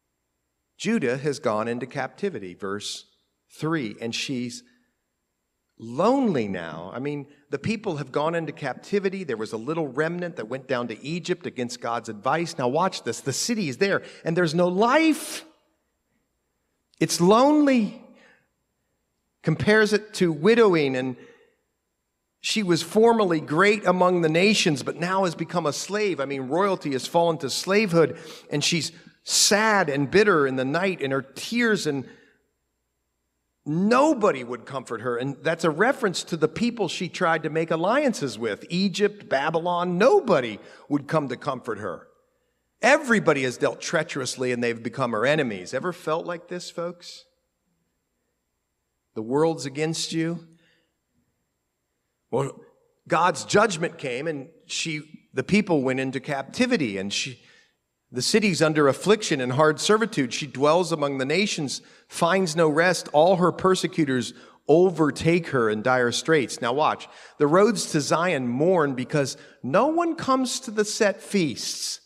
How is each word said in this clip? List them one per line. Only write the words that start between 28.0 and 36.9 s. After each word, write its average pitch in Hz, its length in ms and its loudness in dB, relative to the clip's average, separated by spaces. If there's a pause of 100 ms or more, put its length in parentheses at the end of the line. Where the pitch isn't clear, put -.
and 147 120 0
she's - 280 -2 (320)
sad 202 680 2
and 135 220 -2
bitter 180 340 6
in 131 120 -2
the 131 80 -2
night, 165 360 -2
and 135 100 -4
her 135 120 -2
tears, 226 640 -2
and 139 200 -4 (1600)
nobody 208 800 2
would 117 220 -8
comfort 127 360 -8
her. 120 160 -2
And 131 260 -4
that's 165 200 -2
a 170 60 2
reference 208 560 0
to 175 120 -6
the 156 100 2
people 226 400 -2
she 175 220 -6